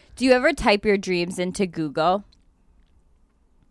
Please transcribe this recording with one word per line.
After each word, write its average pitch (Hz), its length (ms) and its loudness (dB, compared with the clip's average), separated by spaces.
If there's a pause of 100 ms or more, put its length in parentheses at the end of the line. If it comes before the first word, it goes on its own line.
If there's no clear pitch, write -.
(160)
Do 233 80 -4
you 262 80 4
ever 254 200 4
type 208 320 0
your 208 140 2
dreams 185 400 -4
into 180 280 -2
Google 165 580 -2 (1500)